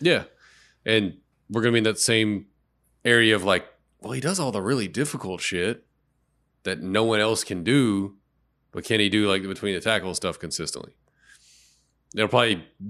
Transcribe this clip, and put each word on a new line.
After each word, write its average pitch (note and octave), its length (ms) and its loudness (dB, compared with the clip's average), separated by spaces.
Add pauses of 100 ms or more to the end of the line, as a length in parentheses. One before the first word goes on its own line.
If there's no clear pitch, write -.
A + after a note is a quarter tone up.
Yeah. C#3+ 220 2 (600)
And G#2+ 320 0 (320)
we're A2 120 -2
gonna A#2 120 2
be A#2 60 4
in A2 60 0
that A2 140 0
same G#2+ 480 0 (580)
area A#2 300 6
of, F#2+ 80 -2
like, F#2 220 2 (360)
well, G#2+ 120 -10
he C3 80 -6
does F3+ 180 -2
all C3+ 120 -2
the G#2 100 -4
really A2 260 -2
difficult G2 540 -6
shit F#2+ 440 -4 (800)
that F#2 180 -6
no F#2+ 220 0
one A2+ 160 2
else G#2+ 240 0
can F2+ 200 -8
do, G#2 520 2 (560)
but F#2+ 120 -10
can A2 160 0
he G#2 100 4
do, G#2 200 2
like, F#2+ 140 0
the G2 40 -8
between F#2+ 280 -6
the E2+ 60 -6
tackle F#2 340 -2
stuff F2+ 240 -6
consistently? - 540 -10 (1200)
It'll G#2+ 120 0
probably A2+ 380 2 (240)